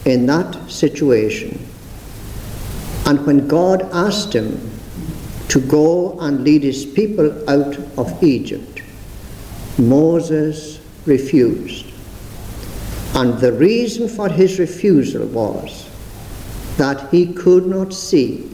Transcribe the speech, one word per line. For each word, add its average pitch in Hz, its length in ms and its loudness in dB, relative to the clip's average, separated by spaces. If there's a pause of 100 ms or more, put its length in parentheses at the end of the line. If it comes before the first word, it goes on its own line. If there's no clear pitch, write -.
in 123 220 4
that 160 440 0
situation, - 960 0 (1400)
and 143 200 4
when 139 220 4
God 185 440 4
asked 190 420 0
him 110 360 -2 (800)
to 143 120 4
go 160 600 2
and 143 240 -2
lead 147 180 6
his 135 220 -2
people 202 480 0 (160)
out 143 300 2 (180)
of - 260 -2
Egypt, 117 600 0 (960)
Moses 156 1000 2 (260)
refused. 127 800 2 (1300)
And 123 240 2
the 123 140 4
reason 226 560 2
for 202 200 -2
his 185 300 4
refusal 151 720 2
was - 600 -6 (880)
that 139 340 -2
he 175 220 4
could 180 340 6
not 190 280 -2
see 123 600 0